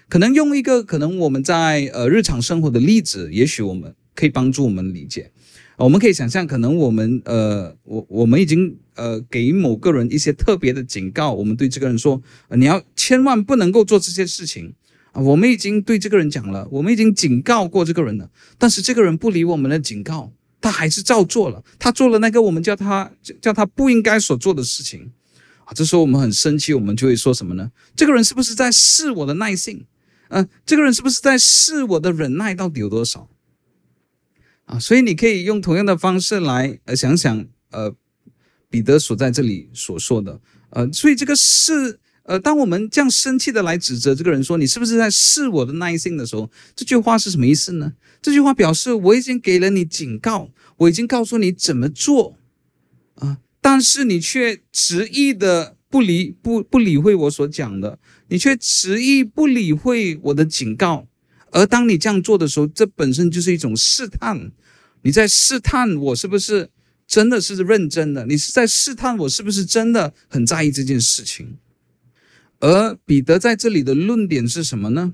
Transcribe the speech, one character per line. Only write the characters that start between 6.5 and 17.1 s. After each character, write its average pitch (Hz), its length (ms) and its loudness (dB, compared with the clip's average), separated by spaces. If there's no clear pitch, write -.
能 120 180 0
我 143 160 2
们， 110 320 0
呃， 104 600 -4
我， 107 260 -10
我 113 160 2
们 123 140 6
已 190 60 4
经， 165 320 0
呃， 117 260 -8
给 123 320 -2
某 156 240 0
个 165 160 0
人 139 180 0
一 - 60 -2
些 151 160 0
特 196 240 0
别 131 160 -2
的 131 100 -6
警 95 280 -8
告， 151 220 -2
我 101 100 -4
们 107 120 -2
对 131 140 -2
这 131 100 -8
个 135 80 -2
人 120 100 0
说 131 240 0
：“呃， - 80 0
你 127 80 6
要 170 180 2
千 254 280 2
万 254 180 2
不 262 140 0
能 185 160 2
够 214 140 4
做 214 120 4
这 180 140 -2
些 180 160 -4
事 165 180 -10
情。” 85 300 -12
啊， 135 80 -6
我 139 140 4
们 196 120 6
已 247 80 4
经 208 240 -2
对 208 200 0
这 202 100 -6
个 208 80 2
人 160 100 0
讲 143 240 -6
了， 95 200 -8
我 135 100 -4
们 185 100 0
已 240 40 4
经 220 180 4